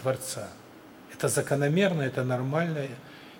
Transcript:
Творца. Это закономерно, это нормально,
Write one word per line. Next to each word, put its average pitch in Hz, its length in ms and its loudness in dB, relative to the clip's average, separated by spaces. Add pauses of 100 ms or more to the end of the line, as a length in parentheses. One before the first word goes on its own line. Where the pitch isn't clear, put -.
Творца. 123 480 -2 (640)
Это - 160 0
закономерно, 147 720 4
это 131 220 0
нормально, 139 600 0 (540)